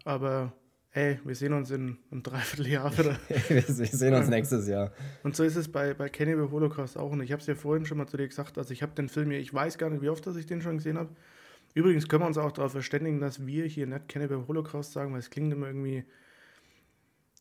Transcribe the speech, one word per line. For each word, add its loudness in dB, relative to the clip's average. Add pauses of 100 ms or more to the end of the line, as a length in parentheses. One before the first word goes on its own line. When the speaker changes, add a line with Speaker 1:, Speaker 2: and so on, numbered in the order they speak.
Speaker 1:
aber -2 (380)
hey, 0
wir -6
sehen -2
uns -2
in -4 (140)
einem -8
Dreivierteljahr -2
wieder. 4
Speaker 2:
<laughs> -12 (200)
Wir, 8
wir 2
sehen 4
uns 8
Speaker 1:
Ja. 4
Speaker 2:
nächstes 2
Jahr. 0 (320)
Speaker 1:
Und -2
so 2
ist 4
es -2
bei, 0
bei -4
Cannibal 2
Holocaust 0
auch. -2
Und 0
ich -4
hab's -4
ja 0
vorhin 0
schon -4
mal -2
zu -6
dir -2
gesagt, -8
also -6
ich -6
hab -4
den -2
Film 0
hier, -2
ich -8
weiß -2
gar 0
nicht, -2
wie 0
oft, -4
dass -4
ich -8
den -6
schon -2
gesehen -2
hab. -6 (640)
Übrigens 6
können 6
wir 4
uns 0
auch 2
darauf 0
verständigen, 0
dass -4
wir -2
hier -4
nicht -8
Cannibal -4
Holocaust -4
sagen, -4
weil -4
es -10
klingt 0
immer -2
irgendwie, -4 (1400)